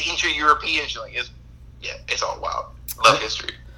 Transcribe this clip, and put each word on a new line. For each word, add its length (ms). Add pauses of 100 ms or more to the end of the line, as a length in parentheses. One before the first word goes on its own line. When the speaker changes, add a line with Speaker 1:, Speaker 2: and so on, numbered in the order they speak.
Speaker 1:
inter-European 800
shit, 140
like, 140
it's, 140 (520)
yeah, 160 (100)
it's 160
all 160
wild. 260 (380)
Love 160
Speaker 2:
I 40
Speaker 1:
history. 280 (260)